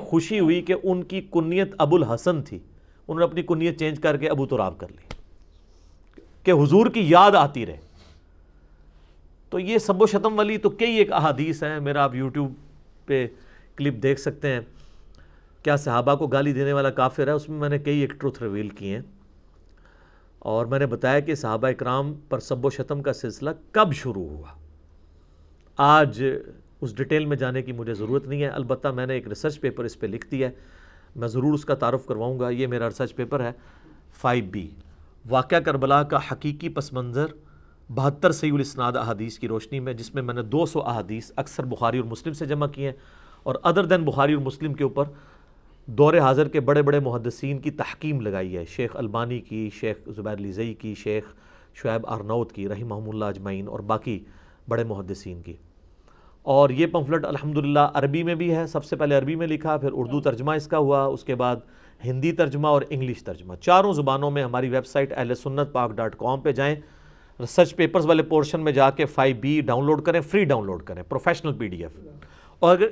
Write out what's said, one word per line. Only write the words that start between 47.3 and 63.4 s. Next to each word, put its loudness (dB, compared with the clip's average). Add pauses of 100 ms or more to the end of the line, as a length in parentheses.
की -6
तहकीम -6
लगाई -4
है, -8
शेख -6
अलबानी -6
की, -8
शेख -6
ज़ुबैर -8
लिज़ई -8
की, -10
शेख -4 (500)
शुएब -4
आरनौत -4
की -8
रहिमहुमुल्लाह -6
अजमईन -8
और -10
बाकी -4 (440)
बड़े 0
मुहद्दिसीन -10
की। -16 (880)
और 6
ये 2
पम्फलेट 0
अल्हम्दुलिल्लाह 2 (100)
अरबी 2
में -2
भी 0
है, 0
सबसे -6
पहले 2
अरबी 2
में -2
लिखा, 0
फिर -2
उर्दू -2
तर्जमा 0
इसका -2
हुआ, 4
उसके -4
बाद 0 (380)
हिंदी -2
तर्जमा 0
और 4
इंग्लिश -6
तर्जमा, -12